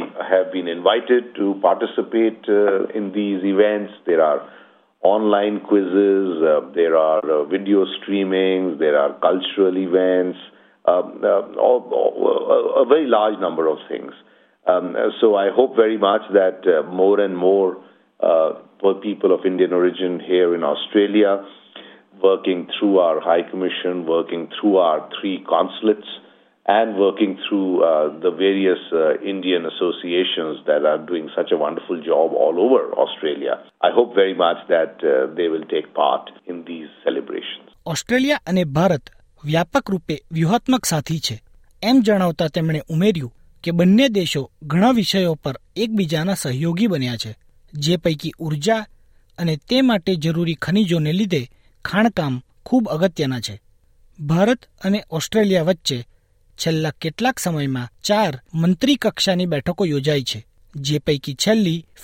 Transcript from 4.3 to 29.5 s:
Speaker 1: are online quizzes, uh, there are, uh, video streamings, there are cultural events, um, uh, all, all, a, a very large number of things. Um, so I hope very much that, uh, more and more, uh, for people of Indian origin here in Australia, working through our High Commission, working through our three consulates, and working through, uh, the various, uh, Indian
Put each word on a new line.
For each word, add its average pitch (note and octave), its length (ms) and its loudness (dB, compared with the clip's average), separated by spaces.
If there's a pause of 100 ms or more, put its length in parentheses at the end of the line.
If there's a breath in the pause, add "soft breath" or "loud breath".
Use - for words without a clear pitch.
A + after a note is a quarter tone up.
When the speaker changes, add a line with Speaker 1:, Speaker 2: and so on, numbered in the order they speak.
Speaker 1:
are C#2 100 0 (640 loud breath)
online G#2 580 2
quizzes, G2 680 2 (120)
uh, D#2 120 4 (200)
there E2 220 2
are, D#2 300 2
uh, D2+ 180 0
video G2 340 0 (180)
streamings, F#2+ 680 -2 (120)
there D2 200 2
are C#2+ 140 0 (160)
cultural F#2 500 0
events, F#2 600 0 (460 soft breath)
um, F2 220 2 (180)
uh, G2 180 2 (240)
all, B2 140 4 (200)
all, - 140 0 (420)
a, - 260 0
a - 20 4
very C#3+ 220 4
large G#2+ 400 0
number D#2+ 200 -2
of D2+ 120 0 (100)
things. - 240 -10 (540 soft breath)
Um, F2+ 200 2 (340)
so A#2 60 4 (100)
I G2 120 2 (100)
hope C3 160 2
very A2 240 2
much G2+ 340 2
that, F#2 340 4
uh, D#2+ 160 4 (200)
more G2+ 160 4
and G2 180 0
more, F#2 340 2 (500 soft breath)
uh, E2 300 4 (300)
for G2 120 4 (160)
people F#2+ 240 0
of F2+ 140 0
Indian F#2 260 2
origin F2+ 480 0
here F2+ 340 2
in E2 80 -4
Australia, G2+ 720 2 (880 loud breath)
working F#2 380 2 (140)
through G2+ 240 2
our E2 220 4
High F2 300 2
Commission, F2+ 440 -4 (120)
working E2 360 -2 (120)
through G2+ 220 2 (120)
our D#2 120 2 (140)
three F#2+ 240 -6 (100)
consulates, F#2 640 0 (560 soft breath)
and A2 300 4
working G2 360 2 (120)
through, G2 260 -2 (120)
uh, D#2 240 4 (180)
the F2+ 60 4
various, F#2+ 520 0 (100)
uh, D#2+ 220 2 (180)
Indian F2+ 340 -2